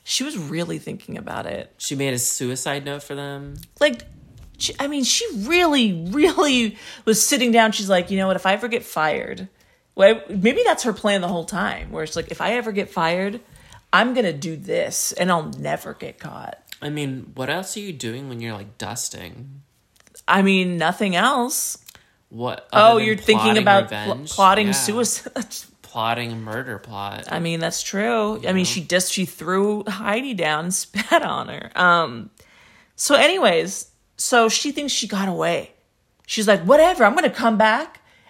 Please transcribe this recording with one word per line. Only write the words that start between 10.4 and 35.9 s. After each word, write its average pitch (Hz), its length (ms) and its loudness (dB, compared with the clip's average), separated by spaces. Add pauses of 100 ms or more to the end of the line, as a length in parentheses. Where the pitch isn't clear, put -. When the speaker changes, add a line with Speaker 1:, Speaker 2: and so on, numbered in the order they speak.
Speaker 1:
that's 370 160 2
her 240 100 0
plan 202 300 0
the 175 60 -4
whole 170 180 -4
time, - 460 -4
where 160 120 -6
it's 156 120 -10
like, 165 140 -8
"If 160 120 -10
I 190 120 0
ever 226 180 -4
get 202 180 -4
fired, 185 500 -2 (520)
I'm 226 200 6
gonna 226 220 0
do 151 220 -6
this - 560 -4
and 185 180 0
I'll 160 180 0 (100)
never 147 360 -6
get - 240 -14
caught." - 400 -14 (240)
Speaker 2:
I 147 80 -6
mean, 139 460 -6
what 131 120 -6
else 180 280 -6
are 214 40 -8
you 202 140 -10
doing 123 340 -10
when 120 120 -10
you're, 117 140 -8
like, 101 240 -14
dusting? 117 840 -12 (680)
Speaker 1:
I 190 140 4
mean, 185 340 2
nothing 180 400 0
else. 247 640 0 (520)
Speaker 2:
What, 117 420 -8
Speaker 1:
Oh, - 60 4 (140)
Speaker 2:
other 226 80 6
than 214 60 0
Speaker 1:
you're 220 100 2
thinking 220 280 2
Speaker 2:
plotting 214 180 4
Speaker 1:
about 196 260 6
pl-, 214 100 -8 (140)
Speaker 2:
revenge? 147 180 -8
Speaker 1:
plotting 196 380 6
Speaker 2:
Yeah. 196 40 0
Speaker 1:
suicide. 214 600 -2 (280)
<laughs> - 40 -20 (180)
Speaker 2:
Plotting 117 480 -2
a 113 60 -8
murder 113 420 -8
plot. 101 540 -10
Speaker 1:
I 165 80 -4
mean, 165 180 -4
that's 165 240 -4
true. 214 580 -2
Speaker 2:
You - 80 -6
Speaker 1:
I 185 40 0
mean, 190 60 2
Speaker 2:
know? 185 60 2
Speaker 1:
she 180 200 -2
just, 180 280 0
she 185 120 -2
threw 196 640 -2
Heidi 220 460 -4
down 156 320 -2
and 185 80 -4
<laughs> - 120 -4
spat 302 360 0
on 151 260 -4
her. - 260 -12
Um, 165 560 2 (640)
so - 220 2
anyways, 220 720 2 (280)
so 233 320 4
she 277 220 -2
thinks 285 220 -6
she - 160 -4
got 196 200 -2
away. 165 440 -2 (540)